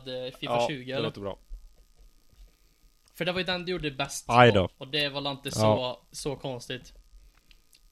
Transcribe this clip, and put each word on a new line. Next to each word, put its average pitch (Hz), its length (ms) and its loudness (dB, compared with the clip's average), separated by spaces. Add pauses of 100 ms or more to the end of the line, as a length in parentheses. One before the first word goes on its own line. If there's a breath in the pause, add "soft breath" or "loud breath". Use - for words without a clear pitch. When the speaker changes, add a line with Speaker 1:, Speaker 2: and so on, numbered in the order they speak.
(260)
Speaker 1:
eh, 127 60 -10
fifa - 200 -6
Speaker 2:
Ja, 120 160 4
Speaker 1:
tjugo, 131 180 -6
Speaker 2:
det 127 60 -8
Speaker 1:
eller? 139 100 -2
Speaker 2:
låter - 180 -6
bra. 98 180 -8 (1800)
Speaker 1:
För 170 100 -6
det 175 80 0
var 185 80 -2
ju 180 40 -2
den 180 200 -4
du 180 80 -4
gjorde 151 180 -4
bäst 135 380 -6
Speaker 2:
Aj 120 240 10
Speaker 1:
på, 104 60 4
Speaker 2:
då. 90 100 2 (100)
Speaker 1:
och 131 100 -14
det 147 200 -2
var 139 220 -6
inte 135 200 -8
så, 120 100 -2
Speaker 2:
Ja. 110 420 2 (100)
Speaker 1:
så 135 240 -8
konstigt. 127 560 -10 (1000)